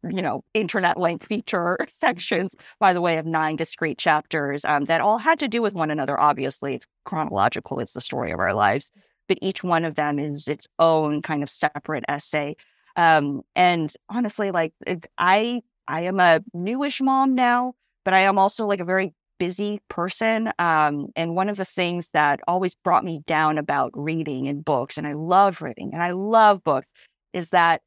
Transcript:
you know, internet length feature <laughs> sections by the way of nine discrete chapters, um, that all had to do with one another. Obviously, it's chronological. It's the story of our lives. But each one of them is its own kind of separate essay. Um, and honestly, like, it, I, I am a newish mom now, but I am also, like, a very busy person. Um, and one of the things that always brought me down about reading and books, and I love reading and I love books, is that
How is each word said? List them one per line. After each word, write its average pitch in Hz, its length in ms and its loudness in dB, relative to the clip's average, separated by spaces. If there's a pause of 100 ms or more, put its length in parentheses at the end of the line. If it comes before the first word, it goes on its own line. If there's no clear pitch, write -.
you 185 140 -4
know, 135 200 -4 (120)
internet 185 440 0
length 170 280 -2
feature 180 560 -2
<laughs> 330 60 -6
sections - 680 -2 (220)
by 190 140 6
the 175 80 2
way 170 180 2
of 160 80 -6
nine 156 300 0
discrete 160 420 -4
chapters, 151 680 0
um, 143 200 0
that 160 160 2
all 208 180 2
had 320 220 2
to 285 80 -2
do 233 140 -2
with 202 120 -2
one 160 160 -2
another. 143 280 -2
Obviously, 139 560 0
it's 123 120 -12 (180)
chronological. - 760 -2
It's 113 120 -8
the - 80 -12
story 120 320 -6
of - 80 -6
our 95 140 0
lives. 104 360 2 (380)
But 190 140 0
each 190 200 -6
one 170 220 0
of 160 100 -4
them 147 240 -2
is 147 300 -6
its - 180 -8 (120)
own 156 440 2
kind 147 200 -4
of 143 80 -6
separate 147 580 -6
essay. 147 480 -6 (400)
Um, 156 460 4 (120)
and 175 380 2 (160)
honestly, 214 420 -2
like, 165 220 -2 (140)
it, 175 200 -6 (120)
I, 220 440 2 (240)
I 156 160 -4
am 185 160 -2
a 170 220 6 (120)
newish 247 480 -4
mom 269 360 2
now, 247 380 2 (300)
but 185 100 2
I 190 60 8
am 196 180 4
also, 196 280 2
like, 202 140 0
a 175 40 -4
very 185 300 0 (240)
busy 196 500 -4
person. 220 680 -2
Um, 151 560 2
and 165 220 -4
one 190 120 0
of 208 100 -4
the 190 60 -4
things 175 480 -4
that 151 360 2
always 180 260 0
brought - 300 2
me 165 220 -6
down 156 300 2
about 143 380 -2
reading 147 540 -6
and 143 160 -8
books, 139 340 -2
and 151 80 -8
I 147 60 -8
love 180 500 2
reading 127 320 -10
and 165 80 -4
I 175 80 -2
love 208 540 4
books, 139 280 -2 (400)
is 175 180 -6
that 170 360 4